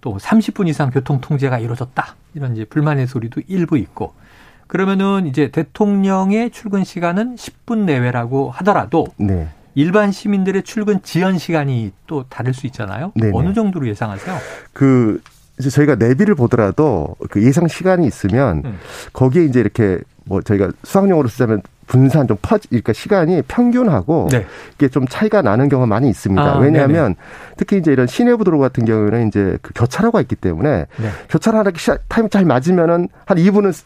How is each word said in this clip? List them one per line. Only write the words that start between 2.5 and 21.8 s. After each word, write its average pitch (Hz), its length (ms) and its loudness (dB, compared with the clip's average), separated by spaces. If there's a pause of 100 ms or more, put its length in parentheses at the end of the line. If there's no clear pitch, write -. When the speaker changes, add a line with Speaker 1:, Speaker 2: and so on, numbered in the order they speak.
Speaker 1:
이제 110 120 -8
불만의 147 400 0
소리도 120 420 -6
일부 175 300 -2
있고. - 380 -6 (500)
그러면은 190 640 0
이제 139 240 0
대통령의 196 960 0
출근 196 340 -4
시간은 190 540 -4
십 - 300 -20
분 220 180 -2
내외라고 127 640 -2
하더라도 160 560 0 (120)
Speaker 2:
네. 92 300 -2 (280)
Speaker 1:
일반 196 360 2
시민들의 190 520 -2
출근 208 400 -2
지연 185 340 0
시간이 139 540 -4 (160)
또 139 200 -6
다를 127 280 -4
수 127 100 -14
있잖아요. 117 500 -8
Speaker 2:
네네. 110 200 2
Speaker 1:
어느 165 180 0
정도로 190 340 -2
예상하세요? 107 480 -6 (380)
Speaker 2:
그 123 480 4 (380)
이제 135 100 -2
저희가 143 260 2
내비를 131 380 2
보더라도 113 840 0 (140)
그 101 140 0
예상 143 240 4
시간이 175 400 0
있으면 101 580 0
Speaker 1:
음. 98 140 -10 (340)
Speaker 2:
거기에 131 320 2
이제 127 140 2
이렇게 101 400 0 (260)
뭐 92 160 -2
저희가 98 300 0 (120)
수학용어로 185 460 2
쓰자면 110 320 0 (260)